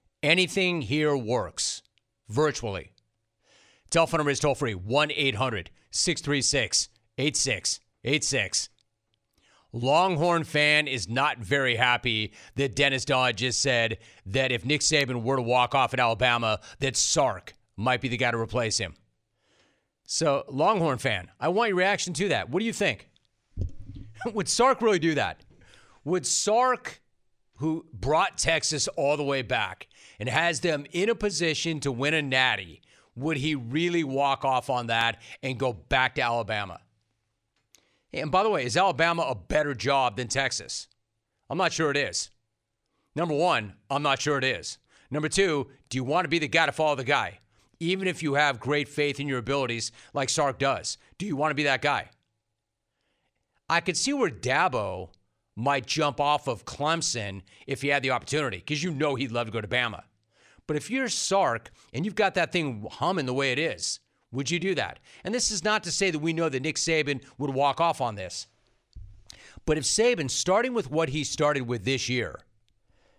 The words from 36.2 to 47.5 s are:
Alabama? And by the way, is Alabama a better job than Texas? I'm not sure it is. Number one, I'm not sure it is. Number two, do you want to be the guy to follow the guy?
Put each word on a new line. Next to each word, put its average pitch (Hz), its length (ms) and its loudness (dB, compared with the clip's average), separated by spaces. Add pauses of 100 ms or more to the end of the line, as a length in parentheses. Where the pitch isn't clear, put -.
Alabama? 107 580 -2 (1300)
And 156 200 -4
by 185 100 4
the 220 80 4
way, 156 140 0
is 120 120 -2
Alabama 170 460 2
a 131 140 -2
better 147 360 0
job 123 440 0
than 123 100 -4
Texas? 127 640 -4 (600)
I'm 165 100 -4
not 175 140 2
sure 151 200 0
it 139 40 0
is. 120 340 -4 (840)
Number 160 200 -2
one, 139 400 0 (140)
I'm 143 140 -2
not 139 180 0
sure 147 160 0
it 127 60 -2
is. 117 360 -4 (340)
Number 151 160 -4
two, 156 400 0 (200)
do 123 80 -6
you 131 60 -2
want 156 220 0
to 151 40 -6
be 165 120 0
the 151 80 -2
guy 165 180 4
to 143 60 -2
follow 151 240 0
the 131 80 -6
guy? 117 340 0 (400)